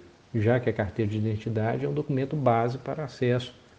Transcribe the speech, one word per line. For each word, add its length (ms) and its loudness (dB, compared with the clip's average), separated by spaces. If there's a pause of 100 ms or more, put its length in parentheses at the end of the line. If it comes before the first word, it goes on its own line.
(360)
já 240 4
que 100 -2
a 40 4
carteira 360 0
de 80 -2
identidade 680 -2
é 60 -2
um 40 -2
documento 420 -2
base 420 2
para 280 -8
acesso 460 0 (280)